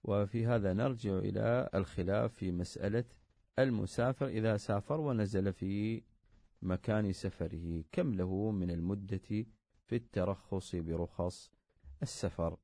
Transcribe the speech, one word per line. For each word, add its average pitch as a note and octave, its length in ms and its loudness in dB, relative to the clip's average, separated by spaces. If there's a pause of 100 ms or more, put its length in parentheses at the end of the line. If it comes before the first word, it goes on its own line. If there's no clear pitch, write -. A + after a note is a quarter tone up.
وفي G#2 420 2
هذا G#2+ 280 4
نرجع A2+ 440 0
إلى G#2+ 580 2
الخلاف G2 580 0
في F#2 180 -2
مسألة G2+ 520 -2 (560)
المسافر B2 680 0
إذا A2 300 2
سافر G#2+ 440 -2
ونزل G2+ 520 2
في G#2 480 -2 (600)
مكان G2+ 500 2
سفره E2 800 -4
كم E3 220 0
له F#2+ 380 0
من F#2 200 0
المدة F#2+ 460 -2 (680)
في A#2+ 100 -4
الترخص F#2+ 800 -2
برخص E2+ 760 -4 (500)
السفر E2+ 640 -2